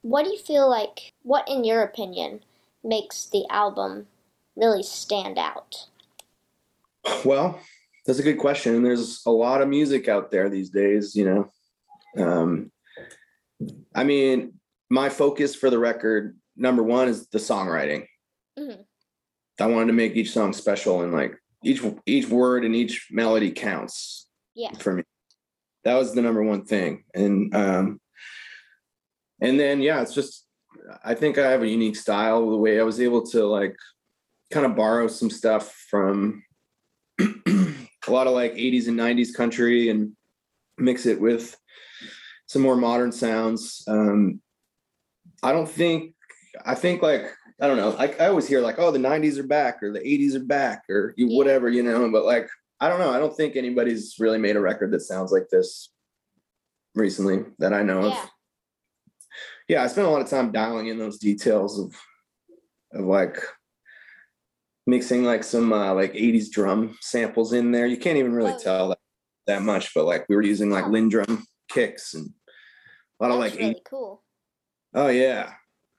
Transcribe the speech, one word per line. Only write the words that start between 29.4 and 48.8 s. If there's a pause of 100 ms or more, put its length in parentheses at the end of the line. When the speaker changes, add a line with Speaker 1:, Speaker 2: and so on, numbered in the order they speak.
Speaker 2:
and
then,
yeah,
it's
just, (580)
I
think
I
have
a
unique
style,
the
way
I
was
able (100)
to,
like, (760)
kinda
borrow
some
stuff (140)
from (440)
<clears throat>
a (320)
lot
of,
like,
eighties
and
nineties
country
and (640)
mix
it
with (880)
some
more
modern
sounds.
Um, (1000)
I
don't
think, (500)
I
think,
like, (300)
I
don't
know,
I, (140)
I
always
hear,
like,
"Oh,